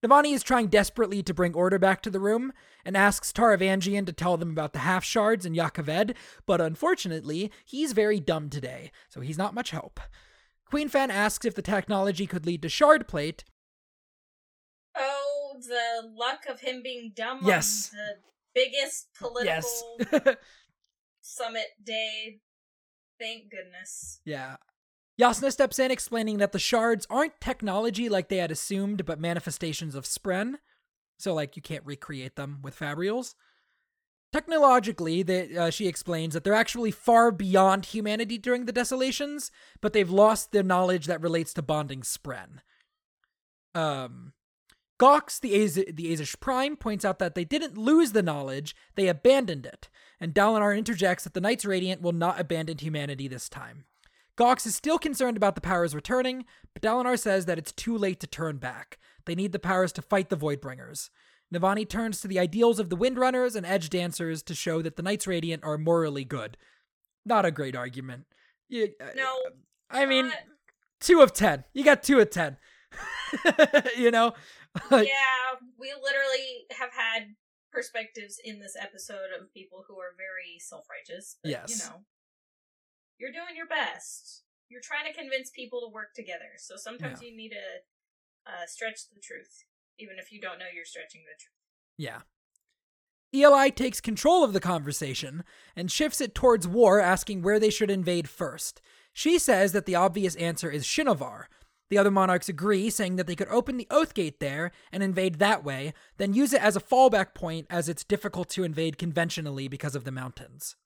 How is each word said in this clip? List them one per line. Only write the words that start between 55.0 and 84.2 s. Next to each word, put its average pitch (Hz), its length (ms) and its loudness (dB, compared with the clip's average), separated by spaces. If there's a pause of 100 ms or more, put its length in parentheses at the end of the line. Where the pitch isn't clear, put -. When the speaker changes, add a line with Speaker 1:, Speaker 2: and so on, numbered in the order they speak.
Speaker 1:
about 202 200 2
the - 60 -12
powers 175 320 0
returning, 254 520 -2 (280)
but - 100 -14
Dalinar 247 360 2
says 190 280 0
that 175 100 -2
it's 160 160 -10
too 233 240 -4
late 190 240 0
to 156 60 -14
turn 156 300 -6
back. 123 400 -12 (280)
They 170 100 -4
need 190 160 -2
the 180 80 -4
powers 185 340 0
to - 80 -10
fight 190 280 0
the 185 80 -2
Voidbringers. 143 720 -6 (440)
Navani 190 340 2
turns 220 340 -4
to - 80 -10
the 190 100 0
ideals 202 400 4
of 190 100 -2
the 180 60 0
Windrunners 254 600 0
and 185 80 -6
Edge 170 240 -2
Dancers 170 540 -4
to 165 120 -10
show 165 260 -4
that 160 140 -6
the 160 80 -8
Knights 208 240 -4
Radiant 165 380 -4
are 151 120 -2
morally 156 460 2
good. 120 320 -8 (720)
Not 214 200 4
a 170 60 2
great 139 240 -6
argument. 127 500 -10 (440)
You, 226 200 -2 (120)
uh, - 60 -16 (100)
Speaker 2:
No, 262 160 -2 (560)
Speaker 1:
I 277 160 2
mean, 262 240 2
Speaker 2:
not - 80 -8 (640)
Speaker 1:
two 339 200 10
of 269 120 10
ten. 160 400 2
You 277 100 -4
got 277 200 6
two 269 160 6
of 214 100 6
ten. 151 320 -4
<laughs> - 60 -20 (1300)
You 240 140 6
know? 233 260 4
<laughs> - 60 -20 (460)
Like 233 180 8
Speaker 2:
Yeah, 262 520 0 (180)
we 262 140 -14 (100)
literally 269 640 -2 (140)
have 247 140 -8
had 226 420 -6 (380)
perspectives 220 680 -10
in 214 180 -16
this 196 180 -18
episode 196 580 -14
of 185 160 -18
people - 360 -20
who 392 100 -20
are 180 160 -16
very 185 440 -16
self-righteous, - 840 -20
but, 156 80 -8
Speaker 1:
Yes. - 200 -12
Speaker 2:
you 226 60 -8 (120)
know, - 160 -20 (1120)
you're 247 160 -12
doing 339 240 -14
your 330 100 -12
best. - 760 -10 (260)